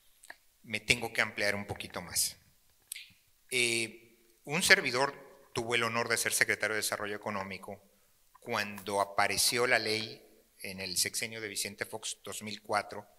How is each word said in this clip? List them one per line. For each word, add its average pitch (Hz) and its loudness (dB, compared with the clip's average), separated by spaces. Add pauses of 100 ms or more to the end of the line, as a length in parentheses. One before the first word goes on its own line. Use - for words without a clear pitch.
(640)
me 107 -4
tengo 117 2
que - 0
ampliar 107 0
un 101 -6
poquito - -8
más. - -2 (1120)
Eh, 117 -2 (280)
un 151 -2
servidor 139 6 (380)
tuvo 120 -2
el 117 4
honor 117 0
de 113 2
ser 110 2
secretario 104 2
de 107 -2
Desarrollo 104 -2
Económico 98 -8 (580)
cuando 104 -2
apareció 101 2
la 127 6
ley 110 -2 (360)
en 95 -10
el 92 -6
sexenio 113 -2
de 110 -6
Vicente 101 -6
Fox, - -8
dos 101 -10
mil 107 -10
cuatro, 104 -4 (120)